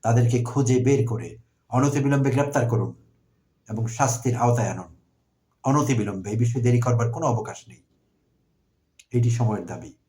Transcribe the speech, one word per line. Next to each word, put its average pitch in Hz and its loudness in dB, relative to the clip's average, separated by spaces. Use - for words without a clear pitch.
তাদেরকে 120 4
খুঁজে 127 2
বের 139 4
করে - -6
অনতিবিলম্বে 139 2
গ্রেপ্তার 139 0
করুন 101 0
এবং 107 -6
শাস্তির 123 -2
আওতায় 117 0
আনুন - -12
অনতিবিলম্বে। 110 0
এই 110 -2
বিষয়ে 117 0
দেরি 120 4
করবার 120 0
কোনো 160 -4
অবকাশ 107 -6
নেই, - -20
এটি 120 2
সময়ের 107 0
দাবি। 87 -12